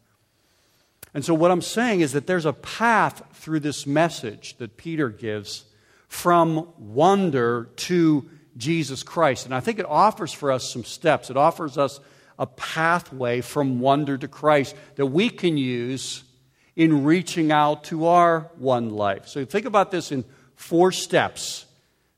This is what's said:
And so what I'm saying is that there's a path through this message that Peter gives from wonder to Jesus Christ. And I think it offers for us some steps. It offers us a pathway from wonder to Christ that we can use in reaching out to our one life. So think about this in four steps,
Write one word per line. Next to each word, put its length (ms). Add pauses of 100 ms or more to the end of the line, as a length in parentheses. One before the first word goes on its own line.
(1120)
And 100
so 100
what 180
I'm 100
saying 400
is 120
that 140
there's 180
a 80
path 680 (120)
through 260
this 260
message 720
that 200
Peter 320
gives 560 (420)
from 600 (100)
wonder 1000
to 540 (280)
Jesus 460
Christ. 420
And 80
I 60
think 200
it 60
offers 480
for 180
us 180
some 140
steps. 460
It 80
offers 400
us 220 (400)
a 80
pathway 920
from 380
wonder 380
to 100
Christ 480 (200)
that 100
we 240
can 260
use 680 (520)
in 280
reaching 480
out 340
to 220
our 500
one 320
life. 380
So 180
think 220
about 240
this 200
in 140 (300)
four 360
steps, 760 (500)